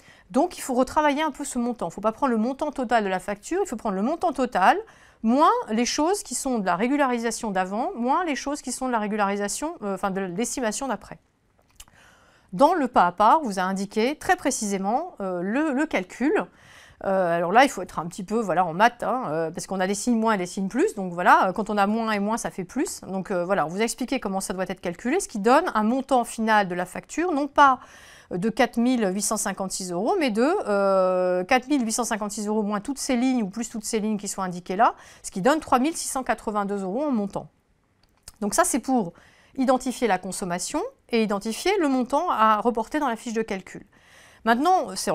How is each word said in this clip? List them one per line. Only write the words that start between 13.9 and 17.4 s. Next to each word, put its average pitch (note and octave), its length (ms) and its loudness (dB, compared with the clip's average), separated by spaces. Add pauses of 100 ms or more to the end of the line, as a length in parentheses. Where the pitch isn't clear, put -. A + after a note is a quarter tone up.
très F4+ 220 0
précisément, A3 840 -2
euh, F#3 220 -4
le, C4 320 0
le D4 140 0
calcul. C#4 580 0 (600)
Euh, F3+ 320 2
alors F3 160 0